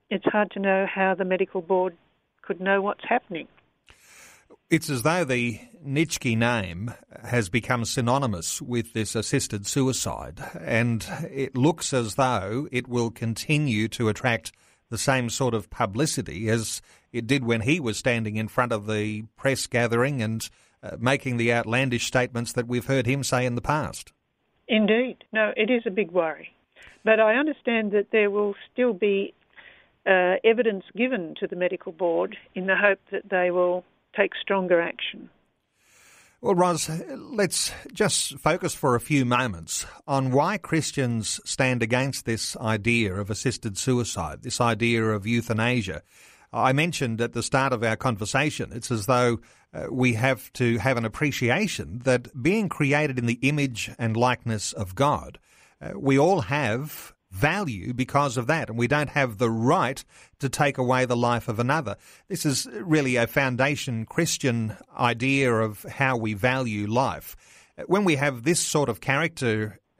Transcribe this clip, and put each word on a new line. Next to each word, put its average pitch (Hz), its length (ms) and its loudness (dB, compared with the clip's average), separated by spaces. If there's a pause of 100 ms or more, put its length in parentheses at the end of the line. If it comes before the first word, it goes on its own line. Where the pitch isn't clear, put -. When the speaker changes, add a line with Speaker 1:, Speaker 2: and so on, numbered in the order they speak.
Speaker 1:
it's 190 160 -4
hard 208 260 2
to - 80 -10
know 196 340 2
how 190 220 2
the 190 100 -2
medical 185 360 0
board 185 340 0 (460)
could 175 180 -6
know 196 220 2
what's - 260 -6
happening. 180 400 -2 (1200)
Speaker 2:
It's 160 200 2
as 127 140 -2
though 170 200 2
the 120 360 -2 (260)
Nitschke 135 520 0
name 113 560 0 (300)
has 120 240 0
become 117 380 -2
synonymous 120 760 -2
with 120 320 -4
this 110 220 -4
assisted 107 520 -2
suicide, 123 720 -2 (180)
and 117 460 0 (260)
it 135 240 -4
looks 151 380 2
as 117 220 -2
though 123 560 0
it 123 160 -4
will 120 240 0
continue 113 800 0
to 110 200 0
attract 113 420 -2 (380)
the 117 80 -6
same 127 320 2
sort 120 240 0
of 107 160 -4
publicity 110 800 -2
as 113 320 -2 (300)
it 117 160 -4
did 131 180 2
when 117 160 2
he 147 180 2
was 117 180 -2
standing 113 380 0
in 110 120 -2
front 123 240 0
of 107 160 -2
the 107 360 -2 (140)
press - 300 0
gathering 120 540 2
and, 110 280 -2 (320)
uh, - 180 -12
making 127 380 0
the 117 160 2
outlandish 120 520 0
statements 123 480 -2
that 120 140 -2
we've 120 180 -2
heard 135 200 0
him 135 180 0
say 127 220 0
in 123 100 -2
the 120 60 -2
past. - 500 -4 (560)
Speaker 1:
Indeed. 220 640 2
No, 214 240 2
it 226 140 0
is 240 160 2
a 220 60 -2
big 185 200 -2
worry. 165 380 -2 (540)
But 220 160 6
I 220 160 6
understand 240 560 0
that 202 200 0
there 208 200 4
will 208 240 0 (160)
still 247 220 2
be, 196 400 0 (720)
uh, 185 380 6
evidence 220 400 2 (120)
given 208 440 -2
to 196 80 -4
the - 80 -10
medical 180 360 -4
board 175 440 0 (200)
in 185 120 -6
the 190 80 2
hope 196 240 4 (120)
that 196 180 -8
they 180 220 2
will 180 320 0 (320)
take 202 240 2
stronger 185 400 2
action. - 480 -6 (1120)
Speaker 2:
Well, 196 160 0
Ros, 175 340 2 (260)
let's - 560 -2 (220)
just - 440 0
focus 170 380 0
for 127 200 2
a 117 40 2
few 139 240 2
moments 120 640 -2 (220)
on 135 240 2
why 160 260 4
Christians 123 880 -2
stand 127 360 0
against 127 440 0
this - 320 -4
idea 110 580 0
of 101 140 -6
assisted 110 480 -4
suicide, 107 640 -2
this - 160 -4
idea 117 460 2
of 107 200 -2
euthanasia. 113 800 0 (480)
I 117 220 2
mentioned 139 480 0
at 117 120 -2
the 117 80 -2
start 135 320 0
of 110 80 -2
our 110 140 0
conversation, 123 800 -2
it's 117 180 -8
as 110 140 -2
though, 123 340 4 (340)
uh, - 160 -8
we 127 240 2
have 127 400 0
to 117 240 2
have 120 200 2
an 117 80 -2
appreciation 123 960 -2
that 123 400 0
being 190 260 2
created 143 480 0
in 120 80 0
the 117 160 0
image 135 560 0
and 113 180 -2
likeness 117 580 0
of 92 200 -6
God, 123 460 0 (420)
uh, - 140 -10
we 135 240 4
all 170 220 4
have 139 720 -4 (180)
value 123 640 -2
because 131 420 0
of 120 80 -2
that, 143 240 0
and 113 80 -6
we 120 100 2
don't 147 220 0
have 123 300 0
the 120 100 4
right 123 560 2 (320)
to 139 100 -2
take 143 300 2
away 127 260 2
the 123 140 2
life 120 300 2
of 107 100 -2
another. 120 400 -2 (300)
This - 180 -4
is 135 260 0
really 156 440 2
a 117 100 4
foundation 127 800 0
Christian 117 720 0 (180)
idea 127 560 2
of 110 300 0
how 131 340 0
we 110 200 -2
value 117 500 0
life. 110 500 -2 (520)
When 196 160 4
we 165 140 4
have 131 260 -2
this 165 160 2
sort 147 280 2
of 113 140 -4
character 131 800 0 (200)